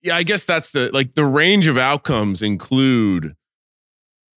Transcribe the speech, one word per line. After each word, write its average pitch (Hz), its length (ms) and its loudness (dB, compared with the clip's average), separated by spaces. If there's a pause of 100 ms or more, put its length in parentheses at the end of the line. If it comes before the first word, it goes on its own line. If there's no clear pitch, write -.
yeah, 170 160 -2
I 175 60 -2
guess 180 220 -2
that's 165 260 -2
the, 123 200 0
like, 135 240 -2
the 151 100 2
range 160 420 2
of 123 100 2
outcomes 127 640 -2
include, 107 920 0 (1040)